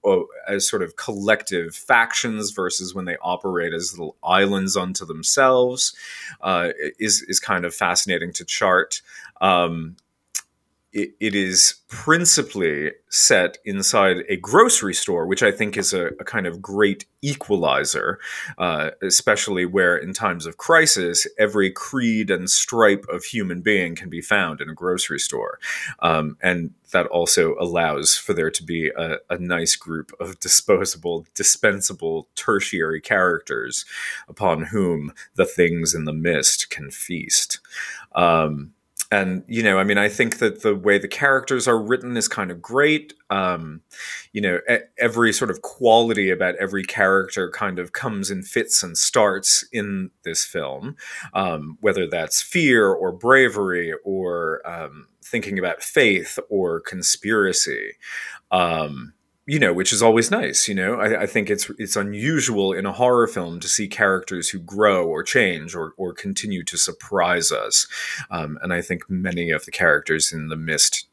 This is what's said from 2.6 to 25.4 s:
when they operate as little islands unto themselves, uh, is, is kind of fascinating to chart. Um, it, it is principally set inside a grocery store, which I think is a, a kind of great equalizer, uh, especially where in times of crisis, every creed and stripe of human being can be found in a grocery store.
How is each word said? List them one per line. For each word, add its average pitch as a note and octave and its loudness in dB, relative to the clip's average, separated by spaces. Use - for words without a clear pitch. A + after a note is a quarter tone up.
when F#2+ -6
they F2 -6
operate F2 -2
as E2+ -6
little E2+ -12
islands F#2+ 2
unto F#2 -4
themselves, B2+ 2
uh, F2 0
is, G#2+ 0
is - -2
kind F#2 -2
of F2 -6
fascinating F2 -2
to - -8
chart. - 2
Um, F2 0
it, G#2 -4
it G#2 0
is F#2 2
principally G2 0
set - 4
inside G2 2
a G2 0
grocery A#2 4
store, E2+ -2
which F#2+ 0
I G#2 4
think G#2 -4
is G2 0
a, F2 -2
a - -12
kind G2+ -4
of E2+ -8
great G2 2
equalizer, E2 0
uh, D#2 -2
especially G2 0
where F2+ 2
in D#2+ -6
times F2 -4
of E2 -14
crisis, A#2+ 2
every G2+ 4
creed A2 0
and F#2 0
stripe G#2 4
of F2 -6
human F#2 -4
being F2 0
can F2 -12
be E2 -8
found E2+ 0
in D2 -8
a D#2+ -12
grocery F2+ -4
store. - -6